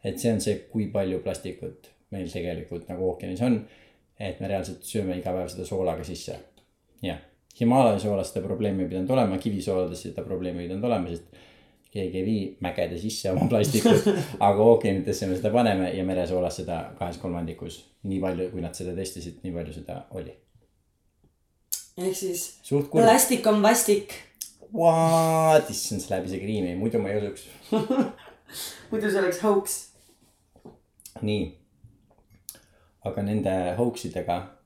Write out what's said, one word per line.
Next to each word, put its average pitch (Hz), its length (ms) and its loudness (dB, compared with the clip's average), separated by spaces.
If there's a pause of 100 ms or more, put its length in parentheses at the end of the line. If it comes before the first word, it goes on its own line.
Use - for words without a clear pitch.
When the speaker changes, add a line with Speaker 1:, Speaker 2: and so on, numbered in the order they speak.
Speaker 1:
Et 98 140 -2
see 117 140 2
on 104 80 2
see, 104 160 0 (100)
kui 107 220 -2
palju 92 320 -2
plastikut - 680 -8 (200)
meil 92 200 -8
tegelikult 85 600 -8
nagu 92 200 -4
ookeanis 92 320 -6
on, 226 200 2 (600)
et 95 200 -8
me 98 80 -6
reaalselt 95 360 -4
sööme 92 320 -4
iga 90 160 -4
päev 90 160 -4
seda 90 160 -10
soolaga 90 400 -2
sisse. - 300 -10 (680)
Jah. 85 180 -6 (300)
Himaalaja 120 500 4
soolas 98 320 -2
seda - 140 -4
probleemi 98 360 -2
ei 90 60 -2
pidanud 92 240 -4
olema, 110 260 2
kivisoolas 92 640 -2
seda 85 220 -8
probleemi 90 380 -6
ei 87 60 -8
pidanud 98 200 -4
olema, 90 220 0
sest 85 240 -10 (580)
keegi 92 260 -4
ei 92 60 -2
vii 107 180 0 (180)
mägede 87 380 -2
sisse 101 320 -4
oma 92 180 2
plastikut, 139 580 6 (180)
Speaker 2:
<laughs> - 220 0
Speaker 1:
aga 101 180 6
ookeanidesse 104 640 4
me 95 80 0
seda 92 160 0
paneme 101 400 4
ja 92 120 -4
meresoolas 90 520 0
seda 85 220 -6 (180)
kahes 87 240 -6
kolmandikus. 82 580 -6 (240)
Nii 95 180 -2
palju, 92 300 -2
kui 92 140 -6
nad 95 100 -8
seda 90 220 -6
testisid, 87 480 -10
nii 92 80 -6
palju 82 240 -8
seda - 220 -12 (120)
oli. - 220 -12 (1700)
Speaker 2:
Ehk 185 180 -4
siis 180 280 -6 (180)
Speaker 1:
Suht 143 260 0
kurb. 233 160 4
Speaker 2:
plastik 233 420 6
on 208 160 4
vastik. 208 520 4 (560)
Speaker 1:
What? 165 1000 6
Issand, 104 320 -4
see - 80 -12
läheb 92 220 -2
isegi 95 180 -6
riimi, 92 280 -2
muidu 107 240 0
ma 98 120 -4
ei 104 80 0
usuks. 101 240 -8 (720)
Speaker 2:
<laughs> - 760 -16
Muidu 214 180 0
see 190 100 2
oleks 180 220 0
hoax. 202 320 2 (1400)
Speaker 1:
Nii. 104 260 -2 (1600)
Aga 101 180 -4
nende 101 300 0 (200)
hoaxidega 92 640 -2 (300)